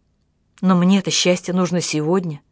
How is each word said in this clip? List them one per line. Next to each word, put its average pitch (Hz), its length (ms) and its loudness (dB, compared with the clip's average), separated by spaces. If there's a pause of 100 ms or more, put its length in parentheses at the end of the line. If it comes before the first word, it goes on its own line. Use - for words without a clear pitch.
(600)
но 185 140 2
мне-то 180 340 2
счастье 175 460 0
нужно 180 260 0
сегодня 156 580 -2 (120)